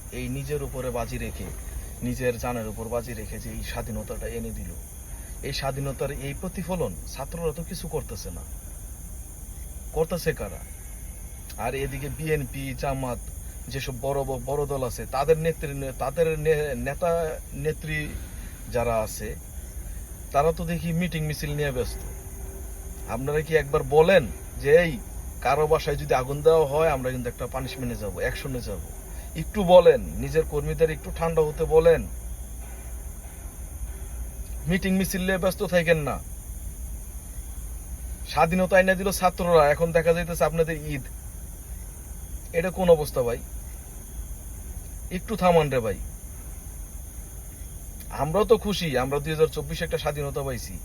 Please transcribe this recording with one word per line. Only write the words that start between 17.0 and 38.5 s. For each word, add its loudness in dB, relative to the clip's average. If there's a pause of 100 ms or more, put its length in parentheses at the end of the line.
নেত্রী -4 (640)
যারা 2
আছে, -2 (960)
তারা 6
তো -6
দেখি -2
মিটিং 0
মিছিল -4
নিয়ে 0
ব্যস্ত। -2 (1120)
আপনারা 0
কি 4
একবার 4
বলেন 8 (340)
যে, 10
"এই, 4 (420)
কারো 4
বাসায় 4
যদি 0
আগুন 0
দেওয়া 10
হয়, 4
আমরা 2
কিন্তু -2
একটা -4
পানিশমেন্টে -4
যাব, -6
অ্যাকশনে -2
যাব"? -6 (580)
একটু 0
বলেন, 12
নিজের 0
কর্মীদের 2
একটু -6
ঠান্ডা 4
হতে 0
বলেন। 8 (2500)
মিটিং 2
মিছিল 0
নিয়ে 2
ব্যস্ত 0
থাকেন 4
না। -2 (2000)
স্বাধীনতা 6